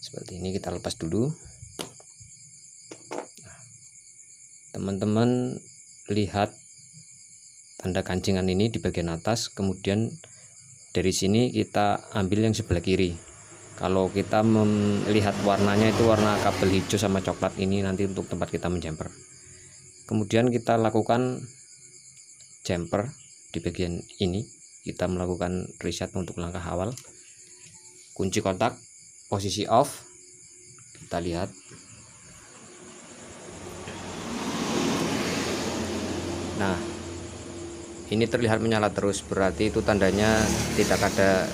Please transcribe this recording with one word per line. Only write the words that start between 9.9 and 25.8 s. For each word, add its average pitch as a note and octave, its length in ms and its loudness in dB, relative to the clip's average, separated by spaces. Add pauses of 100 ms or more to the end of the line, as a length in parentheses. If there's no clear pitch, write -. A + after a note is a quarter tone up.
dari F2+ 160 2
sini G#2 480 2
kita G#2 560 0
ambil G#2 320 2
yang A2 80 4
sebelah G#2 320 0
kiri. F#2 320 2 (640)
Kalau F#2 320 2
kita G#2+ 320 2
melihat G#2 960 4
warnanya G2+ 480 4
itu G#2 160 4
warna G#2+ 400 6
kabel G2 240 2
hijau F#2+ 320 2
sama G2 240 2
coklat, F#2+ 320 0
ini G2 240 2
nanti G2 240 0
untuk F#2+ 240 -4
tempat F2 240 -4
kita E2+ 160 -2
menjamper. E2 400 -4 (960)
Kemudian A2 480 2
kita A#2 240 2
lakukan A#2 640 2 (1200)
jumper F2+ 480 -2 (480)
di E2 80 -6
bagian F2 400 -4 (160)
ini. G2 240 0 (340)
Kita - 260 -6
melakukan F2+ 640 -2 (160)